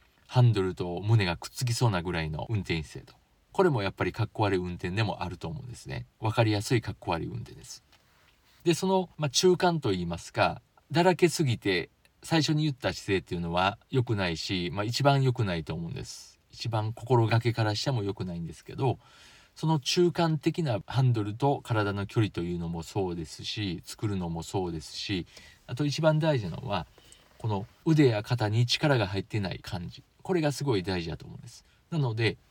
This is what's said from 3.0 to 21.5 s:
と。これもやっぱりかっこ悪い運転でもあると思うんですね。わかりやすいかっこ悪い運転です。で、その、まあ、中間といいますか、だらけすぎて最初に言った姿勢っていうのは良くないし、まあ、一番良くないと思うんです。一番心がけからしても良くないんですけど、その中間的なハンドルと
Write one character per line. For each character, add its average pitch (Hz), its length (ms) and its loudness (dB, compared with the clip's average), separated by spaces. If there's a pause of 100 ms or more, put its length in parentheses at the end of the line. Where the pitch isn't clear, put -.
と。 - 160 -20 (320)
こ 196 100 4
れ 180 60 6
も 113 140 0
や 98 60 -2
っ - 40 -8
ぱ 95 120 -2
り 87 80 -2
か 110 100 -2
っ 98 80 -2
こ - 120 -2
悪 98 120 2
い 92 40 2
運 90 160 -6
転 90 160 -6
で 107 120 0
も 90 200 -4
あ 90 60 -6
る 92 60 -10
と 85 140 -10
思 80 100 -8
う - 40 -14
ん 120 40 -12
で - 80 -12
す - 120 -16
ね。 - 180 -8 (160)
わ 110 100 -2
か 113 140 4
り 107 80 2
や 101 80 0
す 131 120 -2
い 113 80 2
か 98 120 -8
っ - 40 -10
こ - 140 -6
悪 82 140 -2
い - 20 -8
運 87 120 -8
転 - 140 -12
で - 120 -20
す。 - 180 -18 (800)
で、 170 100 4
そ 185 140 0
の、 190 300 2
ま 151 100 0
あ、 - 20 0
中 185 280 6
間 170 240 2
と 104 100 0
い 90 120 0
い - 20 -2
ま 85 120 -4
す - 140 -14
か、 92 300 2 (280)
だ 160 140 2
ら 180 120 6
け 180 120 4
す 165 160 0
ぎ 120 140 2
て 92 320 -2 (340)
最 160 200 2
初 156 100 2
に 151 100 2
言 151 80 0
っ 131 40 -6
た 95 180 -4
姿 - 180 -6
勢 95 60 2
っ 87 60 0
て - 120 -6
い 87 40 -4
う - 20 -4
の 85 100 -4
は 92 260 0 (120)
良 123 160 0
く 113 100 -2
な 95 140 0
い 82 80 -4
し、 90 340 -4
ま 101 120 -4
あ、 - 20 -
一 120 180 -4
番 139 180 6
良 131 120 2
く 120 100 -2
な 95 140 0
い 80 80 -6
と - 80 -6
思 117 160 -6
う - 20 -8
ん - 20 -10
で - 120 -10
す。 - 340 -20 (140)
一 - 160 -8
番 110 240 -2
心 117 340 4
が 113 140 4
け 113 100 0
か 113 140 0
ら 107 100 0
し - 80 -4
て 147 80 0
も 117 120 -2
良 98 100 -4
く - 100 -6
な 90 120 -6
い 85 40 -6
ん 165 80 -6
で 135 60 -12
す - 100 -20
け - 140 -14
ど、 123 220 0 (540)
そ - 140 -4
の 160 140 2
中 175 320 2
間 160 240 2
的 165 260 0
な 117 240 -2
ハ 127 140 2
ン 127 100 6
ド 113 100 2
ル 104 120 -4
と 143 280 0